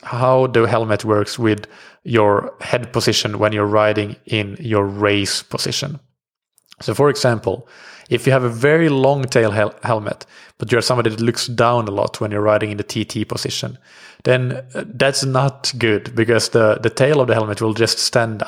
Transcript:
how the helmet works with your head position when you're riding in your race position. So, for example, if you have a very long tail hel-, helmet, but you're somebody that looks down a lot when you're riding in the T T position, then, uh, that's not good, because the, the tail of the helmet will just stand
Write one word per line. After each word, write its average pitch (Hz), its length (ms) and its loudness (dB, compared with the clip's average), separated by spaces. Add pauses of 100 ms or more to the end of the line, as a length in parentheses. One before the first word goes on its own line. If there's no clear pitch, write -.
how 131 460 2
the 117 160 2
helmet 110 400 0
works 104 340 0
with 104 280 0 (360)
your 107 580 2
head 120 320 -4
position 107 460 0
when 107 140 2
you're 104 140 0
riding 107 500 2 (100)
in 101 340 -4
your 104 240 0
race 101 580 0
position. - 580 -6 (800)
So, 113 120 -4
for 139 160 4
example, 117 600 -2 (420)
if 120 160 0
you 135 60 4
have 131 120 4
a 120 40 0
very 147 400 2
long 135 360 2
tail 113 260 2
hel-, 107 320 0
helmet, 107 440 -4 (320)
but 113 120 -6
you're 117 120 4
somebody 117 280 0
that 110 100 -6
looks 113 260 -2
down 117 420 2
a - 20 -6
lot 101 300 -2
when 107 100 -4
you're 104 100 -2
riding 107 300 2
in 104 60 -8
the 101 80 -6
T 110 200 -4
T 107 200 -6
position, - 540 -8 (460)
then, 127 400 0 (100)
uh, - 120 -8
that's 135 380 0
not 131 540 -2
good, 110 360 0
because 113 360 2
the, 107 320 4
the 117 80 0
tail 143 300 2
of 120 80 0
the 113 60 2
helmet 107 260 -2
will 110 140 0
just - 240 0
stand 113 500 0